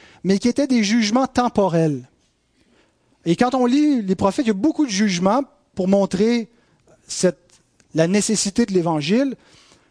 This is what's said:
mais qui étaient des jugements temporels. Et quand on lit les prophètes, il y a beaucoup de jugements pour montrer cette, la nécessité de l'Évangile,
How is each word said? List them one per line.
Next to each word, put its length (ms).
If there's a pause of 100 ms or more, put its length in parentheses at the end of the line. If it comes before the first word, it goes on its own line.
(240)
mais 160
qui 80
étaient 180
des 180
jugements 440
temporels. 800 (1160)
Et 100
quand 180
on 140
lit 340
les 140
prophètes, 300
il 20
y 40
a 40
beaucoup 320
de 40
jugements 520 (320)
pour 120
montrer 600 (580)
cette, 540 (320)
la 140
nécessité 580
de 80
l'Évangile, 600 (560)